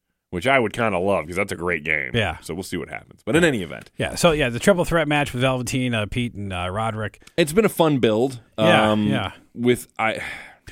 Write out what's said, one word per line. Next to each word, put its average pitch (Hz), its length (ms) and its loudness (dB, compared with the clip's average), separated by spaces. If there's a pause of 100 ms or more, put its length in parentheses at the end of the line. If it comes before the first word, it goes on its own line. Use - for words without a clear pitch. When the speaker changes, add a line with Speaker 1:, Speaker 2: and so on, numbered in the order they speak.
(300)
Speaker 1:
which 87 160 -6
I 135 140 4
would 110 120 0
kinda 110 280 -2
love 92 260 0
'cause 85 100 -10
that's 95 160 -2
a 92 40 -6
great 82 280 -2
game. 76 300 -2
Speaker 2:
Yeah. 92 280 -2
Speaker 1:
So 85 120 -10
we'll 90 80 -6
see 92 160 -8
what 73 120 -6
happens. - 360 -16
But 117 100 0
in 170 80 4
any 131 200 2
event. 69 340 -12
Speaker 2:
Yeah. 92 160 -4
So, 170 200 2
yeah, 147 160 0
the 117 100 -4
triple 180 260 4
threat 165 220 0
match 147 260 0
with 123 80 -4
Velveteen, 127 540 0
uh, 107 100 0
Pete, 120 300 -4
and, 98 180 -8
uh, 90 180 -4
Roderick. 107 520 -6 (140)
Speaker 1:
It's 160 160 0
been 214 120 4
a - 40 0
fun 160 280 2
build. 120 420 2 (200)
Speaker 2:
Yeah, 107 320 6
Speaker 1:
Um, 107 160 2
Speaker 2:
yeah. 107 240 -2 (240)
Speaker 1:
with, 120 320 2 (100)
I 110 240 -2 (500)